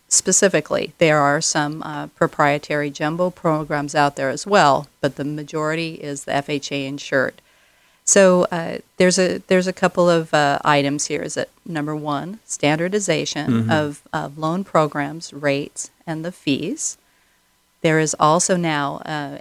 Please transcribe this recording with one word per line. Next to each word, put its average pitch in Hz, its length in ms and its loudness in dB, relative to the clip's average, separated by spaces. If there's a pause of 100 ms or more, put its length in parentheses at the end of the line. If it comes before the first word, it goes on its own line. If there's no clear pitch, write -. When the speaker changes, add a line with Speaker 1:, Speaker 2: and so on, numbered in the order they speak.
Speaker 1:
specifically. - 920 2
There 151 200 6
are 143 220 2
some, 156 420 -2
uh, 147 240 -10
proprietary 147 840 0
jumbo 165 380 -2
programs 151 640 -2
out 143 220 2
there 135 140 -2
as - 180 -6
well, 147 400 4 (140)
but 139 160 -2
the 139 80 -6
majority 156 720 -4
is 143 280 -10
the - 100 -8
F 143 160 -2
H 143 220 -6
A 139 140 -4
insured. 135 480 -2 (720)
So, 185 460 6
uh, 170 280 -6 (180)
there's 185 200 4
a, 185 300 0
there's 185 200 2
a 185 40 -4
couple 180 380 2
of, 165 240 2
uh, 147 320 4
items 143 400 2
here. 147 160 -6
Is 151 140 -8
that - 140 -4 (160)
number 156 300 -6
one, 151 500 -6
standardization 156 1040 -2
Speaker 2:
Mm-hmm. 113 220 2
Speaker 1:
of, 151 300 -2 (100)
of 151 260 -6
loan 165 280 -4
programs, 151 640 -2
rates, 143 580 -4 (160)
and 160 200 -6
the 180 60 -8
fees. - 640 -4 (840)
There 156 180 4
is 156 200 0
also 170 380 4
now, 147 480 -2
uh, 143 360 -8